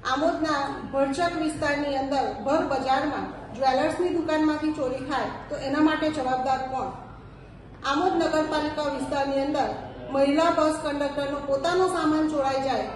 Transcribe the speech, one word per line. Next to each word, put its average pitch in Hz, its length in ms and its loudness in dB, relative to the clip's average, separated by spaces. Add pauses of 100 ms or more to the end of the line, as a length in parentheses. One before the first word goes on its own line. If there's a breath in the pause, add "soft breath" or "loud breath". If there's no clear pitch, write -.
(120)
આમોદના 294 680 0 (120)
ભરચક 311 500 0
વિસ્તારની 285 540 0
અંદર 269 480 0
ભર 294 180 2
બજારમાં 269 920 -2
જ્વેલર્સની 269 540 2
દુકાનમાંથી 311 640 2
ચોરી 269 320 -2
થાય 269 200 -2 (240)
તો 294 80 -6
એના 277 240 -2
માટે 311 300 4
જવાબદાર 262 480 0
કોણ? 254 280 -4 (1000)
આમોદ 311 260 4
નગરપાલિકા 302 680 2
વિસ્તારની 277 580 0
અંદર 277 280 0 (420)
મહિલા 285 400 4
બસ 311 240 4 (100)
કંડક્ટરનો 285 640 -2
પોતાનો 339 420 2
સામાન 311 400 2
ચોરાઈ 269 340 0
જાય 254 340 -2